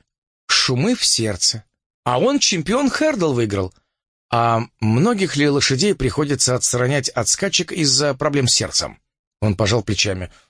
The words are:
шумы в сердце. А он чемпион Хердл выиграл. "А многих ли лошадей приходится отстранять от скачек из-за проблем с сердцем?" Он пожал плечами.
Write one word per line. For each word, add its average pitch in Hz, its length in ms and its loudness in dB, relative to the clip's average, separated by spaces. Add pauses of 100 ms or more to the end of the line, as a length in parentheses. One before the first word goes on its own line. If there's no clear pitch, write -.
(480)
шумы 147 480 0
в - 100 -2
сердце. 107 580 -2 (400)
А 123 160 0
он 269 200 2
чемпион 220 500 0
Хердл 214 440 0
выиграл. 101 400 -2 (600)
"А 117 300 2 (160)
многих 165 560 2
ли 143 140 4
лошадей 143 440 2
приходится 131 640 0
отстранять 123 540 0
от 113 180 -2
скачек - 460 -2
из-за 143 400 0
проблем 143 340 0
с - 60 0
сердцем?" - 460 -4 (420)
Он 104 140 2
пожал 110 280 0
плечами. 95 480 -4 (180)